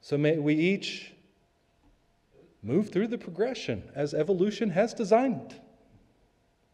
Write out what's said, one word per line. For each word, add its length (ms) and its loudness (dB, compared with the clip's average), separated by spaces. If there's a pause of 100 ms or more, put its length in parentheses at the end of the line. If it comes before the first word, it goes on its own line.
So 160 -4
may 220 4
we 160 2
each 580 0 (1500)
move 280 0
through 180 0
the 100 -6
progression 640 -4 (120)
as 200 -4
evolution 560 2
has 240 2
designed. 680 0 (1120)